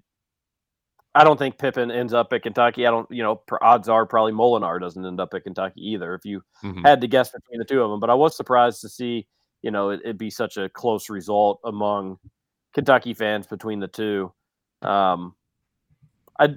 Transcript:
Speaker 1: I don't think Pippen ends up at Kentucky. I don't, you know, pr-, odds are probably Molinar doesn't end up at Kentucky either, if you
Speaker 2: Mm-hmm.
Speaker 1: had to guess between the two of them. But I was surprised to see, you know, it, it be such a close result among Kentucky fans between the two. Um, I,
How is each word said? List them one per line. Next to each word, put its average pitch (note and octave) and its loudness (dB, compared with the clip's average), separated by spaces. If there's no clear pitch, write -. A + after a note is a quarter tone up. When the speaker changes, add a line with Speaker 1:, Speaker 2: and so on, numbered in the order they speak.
Speaker 1:
I D3+ 8
don't D3+ 6
think C3+ -4
Pippen B2+ -2
ends A#2+ -4
up A#2 0
at A#2 -2
Kentucky. A#2+ 0
I A#2 6
don't, A2+ -2
you A#2+ -6
know, A2 0
pr-, - -6
odds A2+ 6
are A2+ 4
probably A2 2
Molinar G#2+ 2
doesn't F2+ -10
end F2+ -8
up F#2 -6
at F#2 -8
Kentucky F#2 -8
either, F2+ -6
if F#2 -12
you G2+ -10
Speaker 2:
Mm-hmm. F#2+ -10
Speaker 1:
had C#3+ 6
to B2 -4
guess B2 0
between - -14
the A2+ -6
two C3+ 0
of A2 0
them. G#2 -6
But A2 -2
I A#2+ 6
was D3+ 4
surprised B2 2
to G#2+ -16
see, A#2+ -8
you A2+ -6
know, G2+ -2
it, G2+ -6
it A2 -8
be G#2+ -8
such - -6
a F#2+ -6
close A#2 -4
result G#2 0
among G#2 -4
Kentucky B2+ 2
fans G#2+ -2
between G#2+ -8
the G2 -6
two. G2+ -4
Um, F#2 0
I, D3+ 6